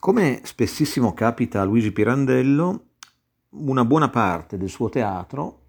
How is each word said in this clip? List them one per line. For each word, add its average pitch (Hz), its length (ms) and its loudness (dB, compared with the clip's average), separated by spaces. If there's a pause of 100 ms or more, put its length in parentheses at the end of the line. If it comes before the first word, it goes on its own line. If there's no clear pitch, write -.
Come 190 440 2
spessissimo 120 680 0
capita 113 480 0
a 98 40 2
Luigi 107 280 2
Pirandello, 131 920 0 (640)
una 135 340 0
buona 143 240 4
parte 95 480 -2
del 92 140 -6
suo 113 180 -4
teatro 110 720 -6 (100)